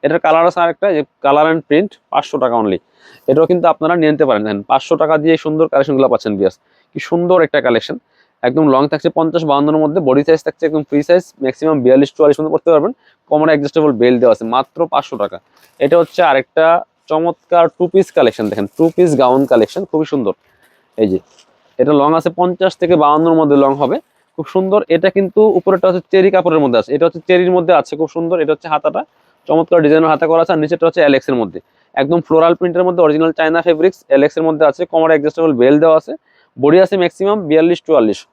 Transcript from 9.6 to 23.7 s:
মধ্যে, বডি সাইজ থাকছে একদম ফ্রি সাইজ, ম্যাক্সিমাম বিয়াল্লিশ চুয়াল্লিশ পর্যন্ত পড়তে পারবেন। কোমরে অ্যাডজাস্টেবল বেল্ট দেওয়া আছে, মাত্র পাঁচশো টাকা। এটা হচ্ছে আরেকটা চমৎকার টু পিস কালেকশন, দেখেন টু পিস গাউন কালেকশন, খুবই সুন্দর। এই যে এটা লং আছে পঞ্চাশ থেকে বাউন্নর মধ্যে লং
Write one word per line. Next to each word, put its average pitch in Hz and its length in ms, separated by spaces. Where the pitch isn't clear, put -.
মধ্যে, 151 240
বডি 135 180
সাইজ 160 200
থাকছে - 220
একদম 151 200
ফ্রি 147 200
সাইজ, 175 160
ম্যাক্সিমাম 156 400
বিয়াল্লিশ 135 320
চুয়াল্লিশ 147 200
পর্যন্ত 156 180
পড়তে 160 200
পারবেন। 165 180
কোমরে 156 220
অ্যাডজাস্টেবল 147 380
বেল্ট 123 220
দেওয়া 117 140
আছে, 113 80
মাত্র 135 240
পাঁচশো 139 300
টাকা। 98 140
এটা 147 160
হচ্ছে 165 200
আরেকটা 135 360
চমৎকার 165 540
টু 180 140
পিস 190 140
কালেকশন, 120 340
দেখেন 101 160
টু 160 60
পিস 180 160
গাউন 127 180
কালেকশন, 120 380
খুবই 156 220
সুন্দর। 113 220
এই 107 100
যে 92 60
এটা 143 200
লং 147 180
আছে 165 120
পঞ্চাশ 180 400
থেকে 175 140
বাউন্নর 160 360
মধ্যে 143 240
লং 139 80